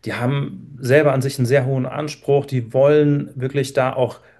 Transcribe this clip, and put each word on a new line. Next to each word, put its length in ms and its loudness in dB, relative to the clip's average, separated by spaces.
die 80 -8
haben 640 -6
selber 340 4
an 80 0
sich 160 -4
einen 80 2
sehr 200 2
hohen 200 -2
Anspruch. 600 -2
Die 280 -6
wollen 640 4
wirklich 380 -4
da 200 0
auch, 260 -4